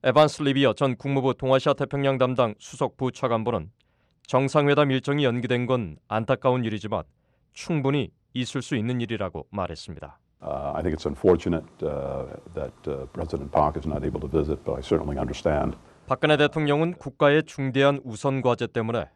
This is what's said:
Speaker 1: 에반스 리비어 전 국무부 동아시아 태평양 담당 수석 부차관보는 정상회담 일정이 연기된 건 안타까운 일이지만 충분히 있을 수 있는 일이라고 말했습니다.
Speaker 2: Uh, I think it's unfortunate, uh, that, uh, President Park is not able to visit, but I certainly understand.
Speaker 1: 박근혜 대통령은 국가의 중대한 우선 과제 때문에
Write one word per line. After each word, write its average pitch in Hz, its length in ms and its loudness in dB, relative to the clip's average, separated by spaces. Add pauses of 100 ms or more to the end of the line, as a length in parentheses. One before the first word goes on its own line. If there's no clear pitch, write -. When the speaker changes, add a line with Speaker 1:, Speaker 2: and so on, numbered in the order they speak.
Speaker 1:
에반스 147 400 4
리비어 139 300 4
전 131 220 0
국무부 135 380 0
동아시아 135 400 2
태평양 139 440 0
담당 123 420 2
수석 - 360 -4
부차관보는 117 760 -2 (540)
정상회담 143 680 4
일정이 143 340 0
연기된 120 400 0
건 110 320 -2 (100)
안타까운 123 560 0
일이지만 107 400 -4 (480)
충분히 139 600 -2 (220)
있을 127 280 -4
수 139 160 -4
있는 120 240 -2
일이라고 98 480 -6
말했습니다. 80 680 -8 (240)
Speaker 2:
Uh, 71 320 -6
I 80 80 -4
think 82 120 0
it's 76 120 -6
unfortunate, 85 640 2 (160)
uh, 69 440 -6 (260)
that, 69 200 -8 (140)
uh, 67 240 -8
President 78 400 -8
Park 76 260 2
is 71 80 -8
not 73 200 -4
able - 160 -4
to 76 60 -8
visit, 73 360 -2
but - 120 -4
I 67 60 -10
certainly 71 380 -2
understand. 71 580 -2 (300)
Speaker 1:
박근혜 151 300 2
대통령은 147 560 2
국가의 147 500 2
중대한 139 600 0
우선 135 380 -2
과제 120 260 0
때문에 113 480 -4